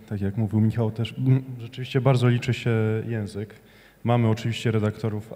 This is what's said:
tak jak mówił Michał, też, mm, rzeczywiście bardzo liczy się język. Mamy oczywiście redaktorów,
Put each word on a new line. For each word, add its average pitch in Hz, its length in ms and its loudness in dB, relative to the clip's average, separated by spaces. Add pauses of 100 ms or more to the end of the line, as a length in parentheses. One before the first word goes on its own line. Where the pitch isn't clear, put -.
tak 104 120 -6
jak 98 160 -2
mówił 107 240 2
Michał, 110 300 2
też, 113 260 -6
mm, 131 260 2 (160)
rzeczywiście 123 420 -4
bardzo 123 260 4
liczy 120 260 2
się - 180 -2 (360)
język. 107 480 -6 (480)
Mamy 117 260 4
oczywiście 113 420 -2
redaktorów, 107 640 -2